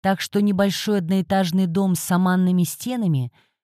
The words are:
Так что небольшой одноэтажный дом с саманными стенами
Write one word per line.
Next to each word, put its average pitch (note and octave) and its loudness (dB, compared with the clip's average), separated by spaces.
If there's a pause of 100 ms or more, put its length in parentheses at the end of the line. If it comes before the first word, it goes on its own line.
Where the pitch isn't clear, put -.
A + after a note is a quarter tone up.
Так F#3+ -2
что - -2
небольшой G3+ 0
одноэтажный F#3+ 0
дом F#3 0
с - -6
саманными F#3 2
стенами E3+ -4 (320)